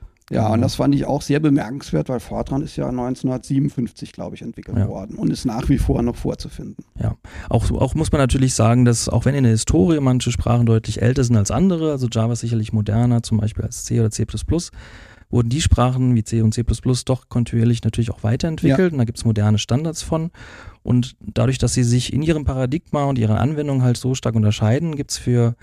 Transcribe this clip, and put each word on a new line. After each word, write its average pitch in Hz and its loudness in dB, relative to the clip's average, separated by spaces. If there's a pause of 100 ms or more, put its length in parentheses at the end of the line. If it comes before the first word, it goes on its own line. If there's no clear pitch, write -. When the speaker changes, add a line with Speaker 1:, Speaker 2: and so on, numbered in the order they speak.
(300)
Speaker 1:
Ja, 120 0
Speaker 2:
Genau. 107 0
Speaker 1:
und 113 2
das 131 0
fand 139 2
ich 135 0
auch 139 -4
sehr 147 0
bemerkenswert, 143 0
weil 120 -4
Fortran 113 -4
ist 156 -10
ja 135 -4
neunzehnhundertsiebenundfünfzig, 127 -4
glaub - -12
ich, - -16
entwickelt - -8
Speaker 2:
Ja. 101 2
Speaker 1:
worden 101 -8
und - -2
ist - -6
nach 123 -2
wie 131 4
vor 123 2
noch 120 -2
vorzufinden. - -10 (160)
Speaker 2:
Ja, 110 -2 (320)
auch, 110 0
auch - -2
muss 156 0
man 156 2
natürlich 131 2
sagen, 120 4
dass 120 2
auch - 0
wenn 131 2
in 139 2
der 113 6
Historie 160 2
manche 127 2
Sprachen 117 2
deutlich 113 0
älter 131 2
sind 120 2
als 98 2
andere, 160 2
also 131 -2
Java 113 0
ist 113 -6
sicherlich 113 -2
moderner, 113 2
zum 110 0
Beispiel 107 -2
als - -10
C 120 0
oder 107 2
C - -4
plus - -8
plus, 165 -2 (600)
wurden 120 2
die 147 0
Sprachen 127 2
wie 110 2
C 117 -2
und 110 4
C 120 -2
plus 110 -2
plus 127 -2
doch - -4
kontinuierlich 117 0
natürlich 117 -2
auch - -10
weiterentwickelt 139 0
Speaker 1:
Ja. 180 2
Speaker 2:
und 143 -4
da 120 2
gibt's 113 -6
moderne 107 2
Standards 156 -2
von. 160 -4 (520)
Und 123 0
dadurch, 120 0
dass - 0
sie 123 2
sich 120 0
in 139 0
ihrem 156 0
Paradigma 139 -2
und 139 0
ihren 110 2
Anwendungen 143 0
halt 120 2
so 127 -2
stark 113 -4
unterscheiden, 113 2
gibt's - -6
für 120 2